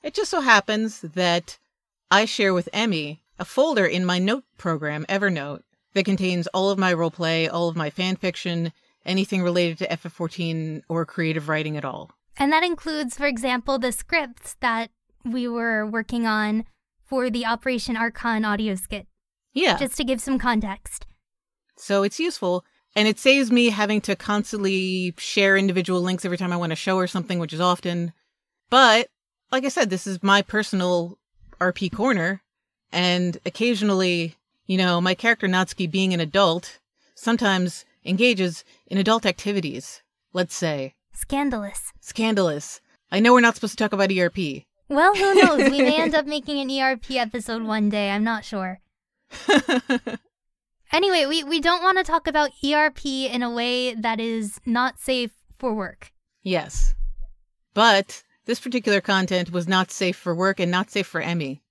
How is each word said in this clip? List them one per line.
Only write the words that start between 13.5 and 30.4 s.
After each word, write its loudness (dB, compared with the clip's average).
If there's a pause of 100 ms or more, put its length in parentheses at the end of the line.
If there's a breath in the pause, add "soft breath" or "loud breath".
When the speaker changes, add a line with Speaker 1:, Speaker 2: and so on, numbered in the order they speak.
Speaker 2:
the -2
scripts -6
that -2 (340)
we -4
were -2
working -4
on 0 (380)
for -2
the -4
Operation -2
Archon -2
audio -2
skit. -10 (460)
Speaker 1:
Yeah. 2
Speaker 2:
Just -4
to -2
give -2
some -2
context. -4 (680)
Speaker 1:
So 0
it's -2
useful, -2 (320)
and 4
it 0
saves 6
me 6
having 0
to -2
constantly -2
share 2
individual 0
links -2
every -4
time -2
I -2
want -2
to -4
show -2
her 0
something, -4
which -4
is -4
often. 0 (580)
But, 6 (420)
like 0
I 0
said, 0
this -6
is -8
my 6